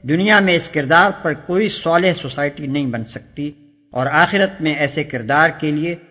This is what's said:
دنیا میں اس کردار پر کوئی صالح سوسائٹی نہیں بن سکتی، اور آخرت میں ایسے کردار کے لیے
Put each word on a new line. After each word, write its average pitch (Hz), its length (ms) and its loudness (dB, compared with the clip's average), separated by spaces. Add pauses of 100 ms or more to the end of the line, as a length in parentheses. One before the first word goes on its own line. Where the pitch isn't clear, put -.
دنیا 190 360 2
میں 185 160 4
اس - 120 -2
کردار 160 420 4 (120)
پر 156 100 -2 (140)
کوئی 190 280 0
صالح 175 420 2
سوسائٹی 143 500 -6
نہیں 139 220 -2
بن 113 180 -6
سکتی، - 400 -12 (460)
اور 131 140 -2 (100)
آخرت 190 360 2 (100)
میں 151 140 0
ایسے 147 280 -2
کردار 139 440 0 (120)
کے 156 120 -2
لیے 160 200 -2 (180)